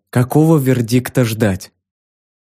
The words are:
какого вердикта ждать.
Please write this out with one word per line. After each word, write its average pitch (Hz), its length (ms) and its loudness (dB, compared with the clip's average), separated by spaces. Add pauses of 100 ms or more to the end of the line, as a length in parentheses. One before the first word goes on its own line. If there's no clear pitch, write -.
какого 156 480 2
вердикта 127 680 -2
ждать. 110 480 -4 (800)